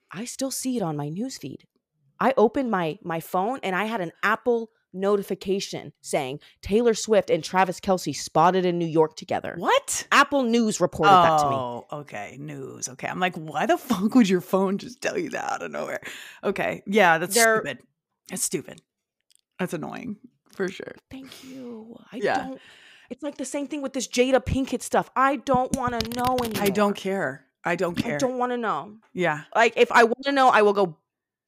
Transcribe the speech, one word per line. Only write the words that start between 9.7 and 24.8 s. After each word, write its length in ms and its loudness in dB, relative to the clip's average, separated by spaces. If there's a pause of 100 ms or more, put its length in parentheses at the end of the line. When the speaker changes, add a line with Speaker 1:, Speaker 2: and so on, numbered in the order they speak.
Speaker 1:
Apple 320 4
News 380 2
reported 320 4
that 260 8
to 100 2
me. 60 0
Speaker 2:
Oh, 380 -6
okay. 480 -12
News. 480 -12
Okay. 180 -10
I'm 140 -6
like, 160 -2
"Why 300 -4
the 120 2
fuck 380 -2
would 120 8
your 120 2
phone 380 0
just 220 -14
tell 160 -4
you 140 -4
that 220 -6
out 100 -6
of 80 -8
nowhere?" 300 -6 (420)
Okay. 460 -4
Yeah, 300 6
that's 180 -4
Speaker 1:
They're 220 4
Speaker 2:
stupid. 200 -6 (500)
That's 160 -6
stupid. 360 -6 (760)
That's 160 -4
annoying, 420 -10 (380)
for 140 -4
sure. 260 -12 (160)
Speaker 1:
Thank 320 -18
you. 540 -16 (160)
I 60 -14
Speaker 2:
Yeah. 280 -2
Speaker 1:
don't, 140 -12 (500)
it's 140 -12
like 140 -8
the 60 -6
same 220 -6
thing 160 -8
with 100 -6
this 140 -4
Jada 380 4
Pinkett 380 -2